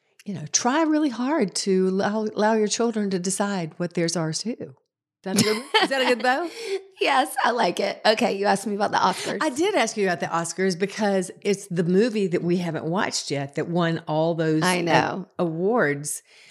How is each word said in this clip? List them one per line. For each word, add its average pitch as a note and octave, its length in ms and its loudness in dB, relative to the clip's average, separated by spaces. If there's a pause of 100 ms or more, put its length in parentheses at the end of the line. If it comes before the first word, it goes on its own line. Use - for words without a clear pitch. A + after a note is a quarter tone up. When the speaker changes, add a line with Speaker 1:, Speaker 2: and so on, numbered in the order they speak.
(260)
Speaker 1:
you G3+ 80 -8
know, D3+ 180 -8
try B3+ 320 2
really D4+ 260 2
hard A#3+ 460 -2
to F#3 340 2
allow, G3+ 360 0
allow G#3+ 280 0
your G#3+ 140 2
children G#3+ 440 -2
to F#3+ 80 0
decide F#3+ 580 -4
what F3 160 -6
theirs E3 240 0
are D#3+ 160 -2
too. - 420 -8 (480)
Is F#3+ 100 -6
that G3+ 60 4
a G#3+ 40 6
good, G#3+ 200 0 (200)
is - 60 2
that C4+ 120 0
a B3+ 40 0 (100)
good A#3 80 -2
bow? C#4+ 320 2
Speaker 2:
<laughs> A#4 40 -14 (400)
Yes, D4 440 2
I - 60 4
like A3 300 0
it. G3 260 -2
Okay, G#3 320 4
you G3 80 0
asked G3+ 220 2
me G3+ 80 -2
about G3+ 160 0
the - 80 0
Oscars. - 420 0
Speaker 1:
I D#4 80 0
did E4+ 240 0
ask A3+ 240 0
you G3+ 80 2
about F3 140 0
the F3+ 80 -2
Oscars E3+ 500 -2
because G3 540 0 (100)
it's G3 300 0
the E3+ 120 0
movie G3+ 440 2
that E3 160 -2
we F3 140 2
haven't E3 280 -4
watched E3+ 460 -4
yet C#3 240 -4
that D#3 120 -2
won E3 400 0
all D#3+ 280 0
those D#3+ 260 2
Speaker 2:
I F3+ 140 2
Speaker 1:
a-, F3 80 -2
Speaker 2:
know. E3+ 440 0 (120)
Speaker 1:
awards. E3 840 0 (300)